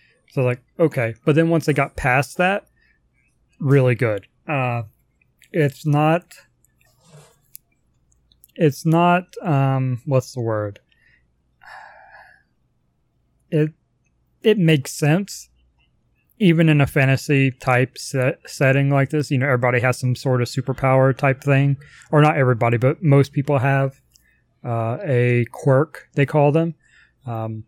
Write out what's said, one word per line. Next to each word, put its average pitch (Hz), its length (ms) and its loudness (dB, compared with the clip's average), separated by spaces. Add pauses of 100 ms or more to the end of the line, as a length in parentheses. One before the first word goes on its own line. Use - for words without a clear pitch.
(320)
So, 139 120 -4
like, 123 180 -2 (180)
okay. 123 360 -2 (100)
But 147 100 2
then 165 140 2
once 165 160 0
they 156 80 0
got 139 220 -4
past 135 420 -2
that, 185 300 -2 (920)
really 131 360 2
good. 107 320 -4 (200)
Uh, 127 360 -4 (680)
it's 151 340 -2
not, 156 480 0 (2250)
it's 156 300 -2
not, 175 560 0
um, 135 640 -2
what's 131 280 -2
the 127 80 -8
word? 107 380 -6 (2750)
It, 156 240 0 (680)
it 220 160 2
makes 160 360 2
sense, 165 560 -2 (880)
even 165 300 4
in 147 100 4
a 139 80 2
fantasy 135 640 0
type 127 460 -2
se-, 131 480 -4
setting 139 440 0
like 139 200 0
this. 151 200 -4
You 135 100 -2
know, 135 80 -2
everybody 123 340 0
has 127 180 0
some 127 160 -2
sort 127 260 -2
of 120 60 -2
superpower 131 680 0
type 135 280 -2
thing, 139 340 0 (340)
or 151 100 4
not 156 160 4
everybody, 123 400 0
but 131 260 -2
most 139 300 2
people 143 260 -2
have, 135 400 -2 (640)
uh, 117 400 -4
a 123 480 0
quirk, - 640 0
they 143 120 0
call 147 260 2
them, 165 240 -2 (500)
um, 113 420 -8